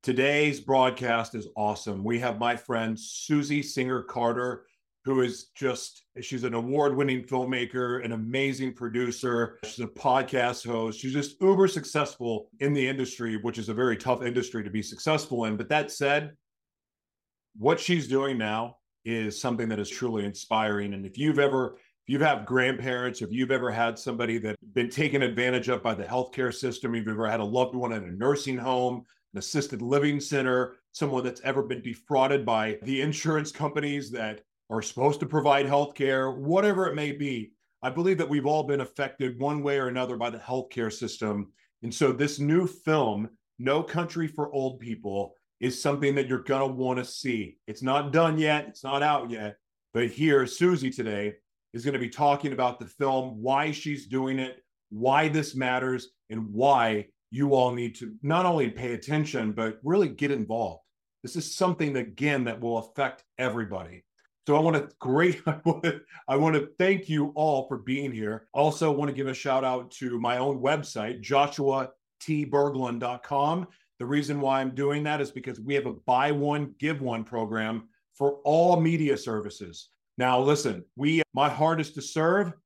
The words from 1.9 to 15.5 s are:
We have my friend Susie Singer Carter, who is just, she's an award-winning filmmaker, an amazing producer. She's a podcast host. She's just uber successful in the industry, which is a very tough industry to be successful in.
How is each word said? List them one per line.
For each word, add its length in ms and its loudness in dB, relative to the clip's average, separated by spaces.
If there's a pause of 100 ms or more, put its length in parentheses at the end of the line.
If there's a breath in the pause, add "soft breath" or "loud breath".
We 160 0
have 200 -4
my 180 0
friend 420 -4
Susie 640 -2
Singer 400 -2
Carter, 640 -2 (400 soft breath)
who 160 2
is 240 -2 (100)
just, 480 -4 (160)
she's 240 -6
an 120 -2
award-winning 680 0
filmmaker, 800 -2
an 80 -4
amazing 640 -2
producer. 880 -2
She's 160 -12
a 80 -4
podcast 800 0
host. 320 -4
She's 140 -6
just 280 -4
uber 280 6
successful 800 -4 (100)
in 140 2
the 120 2
industry, 520 -2
which 220 -4
is 100 -6
a 40 -4
very 220 2
tough 280 0
industry 420 -2
to 40 -8
be 120 -4
successful 640 -2
in. 100 0